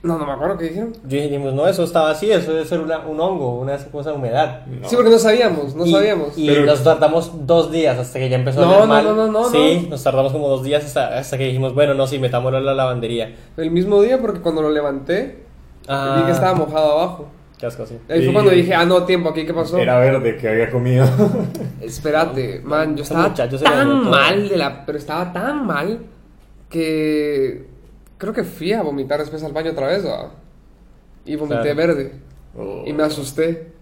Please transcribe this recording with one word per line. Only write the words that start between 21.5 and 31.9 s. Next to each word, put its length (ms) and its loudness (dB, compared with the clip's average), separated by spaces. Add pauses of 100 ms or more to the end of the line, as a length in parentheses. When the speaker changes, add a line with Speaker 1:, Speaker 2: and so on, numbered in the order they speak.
Speaker 1:
Espérate, 840 -4
man, 320 -2
yo 60 -8
Speaker 2:
Ese 100 -8
Speaker 1:
estaba 160 2
Speaker 2:
muchacho 300 -2
se 60 -4
le 60 6
Speaker 1:
tan 160 2
Speaker 2:
dañó 140 2
todo. 100 0
Speaker 1:
mal 380 2
de 80 0
la, 300 -4
pero 100 -6
estaba 340 -6
tan 360 -4
mal 320 -4 (680)
que 1000 -2 (520)
creo 140 -8
que 120 -2
fui 280 -6
a 100 0
vomitar 380 -4
después 220 -8
al 100 -8
baño 200 -4
otra 160 -4
vez, 180 -2
¿va? 240 -8 (960)
Y 120 -8
vomité 260 -4
Speaker 2:
Claro. 140 -2
Speaker 1:
verde. 360 0 (440)